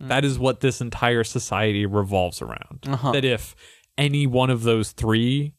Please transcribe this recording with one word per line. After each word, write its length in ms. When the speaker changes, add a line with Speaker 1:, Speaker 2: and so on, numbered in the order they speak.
Speaker 1:
Mm. 60
Speaker 2:
that 160
is 140
what 220
this 200
entire 440
society 600
revolves 560
around." 460
Speaker 1:
Uh-huh. 260
Speaker 2:
That 140
if 280
any 280
one 220
of 140
those 300
three 680